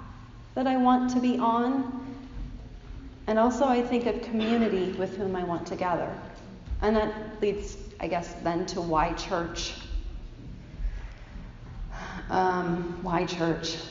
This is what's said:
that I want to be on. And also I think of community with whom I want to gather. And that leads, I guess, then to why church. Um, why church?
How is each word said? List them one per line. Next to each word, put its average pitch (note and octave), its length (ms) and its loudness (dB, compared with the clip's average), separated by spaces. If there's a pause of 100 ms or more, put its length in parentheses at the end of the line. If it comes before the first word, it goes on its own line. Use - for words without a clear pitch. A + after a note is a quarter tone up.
(540)
that B3+ 120 2
I C4 100 4
want B3 360 8
to B3 80 4
be B3 180 4
on. A#3+ 600 2 (1300)
And A3 120 4
also B3 260 6
I B3 160 6
think A#3+ 240 2
of G#3 160 0
community A3 720 2
with F#3+ 240 -2
whom F#3+ 180 -2
I F3+ 100 -2
want E3+ 240 -2
to F3 80 -4
gather. E3 380 0 (680)
And A3 120 6
that - 460 0
leads, G3+ 380 0 (220)
I F3 60 -2
guess, E3+ 360 -2
then E3+ 240 0
to F#3 160 -4
why E3 320 4
church. - 580 -2 (2500)
Um, F3 720 2
why F3 220 2
church? E3 540 0 (120)